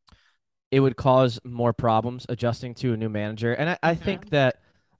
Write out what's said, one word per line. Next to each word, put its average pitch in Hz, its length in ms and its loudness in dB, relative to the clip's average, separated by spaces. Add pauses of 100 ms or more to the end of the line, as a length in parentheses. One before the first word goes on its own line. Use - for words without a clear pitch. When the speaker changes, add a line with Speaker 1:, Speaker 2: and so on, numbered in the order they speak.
(720)
Speaker 1:
it 135 80 4
would 135 180 4
cause 127 460 4
more 120 300 -2
problems 117 540 0
adjusting 120 480 -4
to 127 180 -2
a 110 40 -2
new 110 120 -4
manager. 107 440 -4
And 151 160 -2
I, 180 140 -4
I 165 120 2
think 180 260 -4
Speaker 2:
Mm-hmm. - 100 -18
Speaker 1:
that 139 260 2 (420)